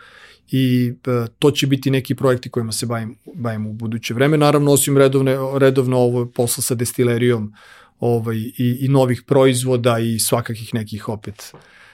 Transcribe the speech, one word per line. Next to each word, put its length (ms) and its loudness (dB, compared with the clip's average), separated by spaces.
I, 420 2
e, 200 -2
to 120 4
će 160 0
biti 240 0
neki 240 -2
projekti 340 0
kojima 220 -4
se 140 -6
bavim, 300 -6
bavim 340 -6
u 60 -10
buduće 400 -8
vreme. 240 2
Naravno, 340 4
osim 260 2
redovne, 380 4
redovno 400 2
ovo 280 2
posla 380 -4
sa 120 -2
destilerijom, 760 0
ovaj, 380 -2
i, 440 -2
i 60 -2
novih 400 2
proizvoda 720 2
i 200 -2
svakakih 540 -4
nekih 360 -8
opet 440 -12